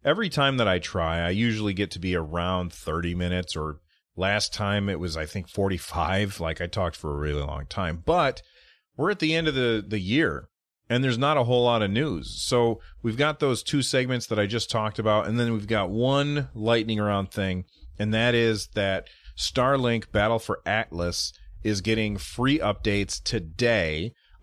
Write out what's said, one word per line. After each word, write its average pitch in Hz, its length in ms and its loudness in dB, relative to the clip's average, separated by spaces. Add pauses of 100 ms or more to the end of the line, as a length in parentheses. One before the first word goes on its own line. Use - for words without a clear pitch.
Every 180 240 2
time 139 300 2
that 110 100 4
I 90 100 4
try, 82 420 -2
I 85 100 0
usually 107 440 0
get 98 160 -2
to - 80 -10
be 90 160 -2
around 87 580 -2
thirty 87 420 -4
minutes, 87 420 -2
or 78 240 -6 (360)
last 101 380 0
time 101 340 0
it 85 120 -4
was, 82 160 -4
I 78 100 -4
think, 92 220 -8
forty-five. 95 920 -2
Like, 82 200 -4
I 87 80 -4
talked 87 280 -4
for 73 160 -6
a 71 80 -4
really 73 220 -2
long 71 240 -4
time. 82 400 -4
But 160 360 2 (540)
we're 165 140 0
at 202 80 -2
the 160 160 2
end 165 140 2
of 143 60 0
the, 117 320 2
the 104 120 -2
year, 98 500 0 (400)
and 123 140 2
there's 123 160 2
not 143 180 2
a 123 80 4
whole 123 200 4
lot 117 180 4
of 98 80 2
news. 107 500 -2
So 117 400 2 (220)
we've 113 160 -2
got 147 220 0
those 131 240 0
two 143 180 0
segments 127 460 0
that 107 100 0
I 104 80 4
just 110 240 -4
talked 110 300 -2
about, 104 260 4
and 113 120 0
then 117 140 2
we've 104 140 -4
got 101 240 0
one 139 640 0
lightning 110 460 2
round 101 320 0
thing, 92 320 -2 (340)
and 107 160 0
that 120 200 2
is 113 340 2
that 98 400 -2 (280)
Starlink 123 760 0
Battle 110 260 2
for - 260 -4
Atlas 87 680 -2 (300)
is 104 180 0
getting 110 360 0
free 131 440 0
updates 101 640 0
today. 90 920 0 (280)